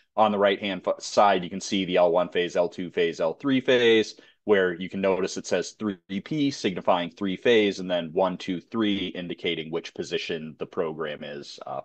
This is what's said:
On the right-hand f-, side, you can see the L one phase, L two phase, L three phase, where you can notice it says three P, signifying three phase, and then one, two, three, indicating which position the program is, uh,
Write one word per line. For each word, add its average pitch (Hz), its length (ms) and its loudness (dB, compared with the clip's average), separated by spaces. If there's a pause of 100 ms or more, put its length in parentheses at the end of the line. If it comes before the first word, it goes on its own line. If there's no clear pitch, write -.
(160)
On 107 160 4
the 104 60 0
right-hand 98 480 2
f-, - 160 -2
side, 98 420 4
you 90 60 -10
can 95 120 -8
see 95 240 -2
the 90 120 0
L 87 140 6
one 87 180 2
phase, 87 260 -2
L 87 140 2
two 87 220 -10
phase, 85 280 0
L 82 140 0
three 135 280 0
phase, 117 540 4 (300)
where 95 280 4
you 87 160 -8
can 98 120 -6
notice 95 360 0
it 95 100 -8
says 90 240 -2
three 98 500 -6
P, 143 300 -2
signifying 90 580 -2
three 95 260 -4
phase, 107 440 4
and 90 100 -8
then 85 240 -2
one, 92 240 2
two, 90 220 -6
three, 101 480 -2
indicating 85 640 -6
which 82 240 -6
position 80 640 -6
the - 80 -8
program 78 560 -6
is, 73 420 -14
uh, 65 200 -8